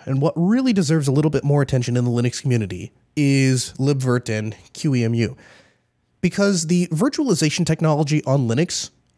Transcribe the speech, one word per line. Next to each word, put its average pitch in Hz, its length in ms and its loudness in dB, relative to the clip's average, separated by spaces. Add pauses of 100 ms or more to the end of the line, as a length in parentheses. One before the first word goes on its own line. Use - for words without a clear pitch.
and 135 160 -2
what 160 160 0
really 226 380 2
deserves 156 340 0
a 135 40 0
little 151 180 2
bit 143 140 -2
more 143 180 4
attention 123 340 0
in 123 80 0
the 123 60 0
Linux 120 320 -2
community, 104 500 -2 (240)
is 135 640 2
libvirt 131 500 0
and 107 260 -4 (200)
Q 143 200 -2
E 120 80 2
M 117 120 0
U. 117 200 0 (840)
Because 185 460 0
the 180 220 0
virtualization 185 760 0
technology 156 640 0
on 131 220 2
Linux 143 420 -2 (280)